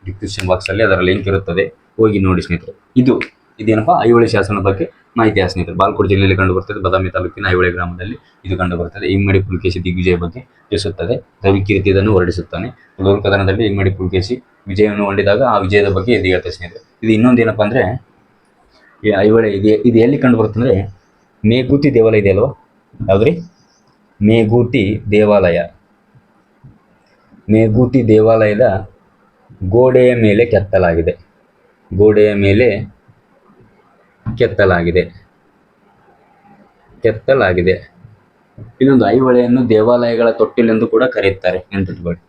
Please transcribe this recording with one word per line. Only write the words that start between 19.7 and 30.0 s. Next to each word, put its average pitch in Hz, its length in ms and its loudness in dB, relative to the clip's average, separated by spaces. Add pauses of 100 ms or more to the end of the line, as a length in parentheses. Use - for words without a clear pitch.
ಇದು 117 140 4
ಎಲ್ಲಿ 127 200 2
ಕಂಡು 123 200 2
ಬರುತ್ತೆ 107 220 -2
ಅಂದ್ರೆ, 98 280 0 (580)
ಮೇಗೂತಿ 131 480 0
ದೇವಾಲಯ 110 260 2
ಇದೆ 98 100 0
ಅಲ್ವಾ? 101 180 2 (640)
ಯಾವ್ದ್ರಿ? 196 300 2 (840)
ಮೇಗೂತಿ 110 800 0 (100)
ದೇವಾಲಯ. 101 500 2 (1900)
ಮೇಗೂತಿ 113 560 2
ದೇವಾಲಯದ 107 840 2 (800)
ಗೋಡೆಯ 127 460 4